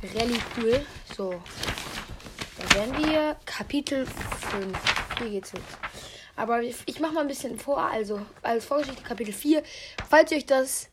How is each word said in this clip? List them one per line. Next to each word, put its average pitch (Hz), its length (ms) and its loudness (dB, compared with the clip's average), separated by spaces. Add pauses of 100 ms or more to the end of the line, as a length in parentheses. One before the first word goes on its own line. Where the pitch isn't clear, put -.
(140)
Rallye 233 260 2 (160)
cool. 240 300 4 (300)
So. 190 180 -4 (1200)
Dann 220 360 2
werden 302 100 2
wir 302 400 4
Kapitel 269 600 -2
fünf. - 720 -4 (400)
Hier 233 120 -4
geht's 196 220 -4
los. 185 100 -8 (720)
Aber 233 260 2
ich, 240 140 -4 (100)
ich - 140 -4
mach 311 100 2
mal 311 120 2
ein 285 40 2
bisschen 262 320 -4
vor, 277 220 0
also 208 400 0 (220)
als 233 220 2
Vorgeschichte 277 380 0
Kapitel 214 300 -4
vier. 294 320 4 (440)
Falls 311 220 10
ihr 311 60 2
euch 269 100 -2
das 262 460 2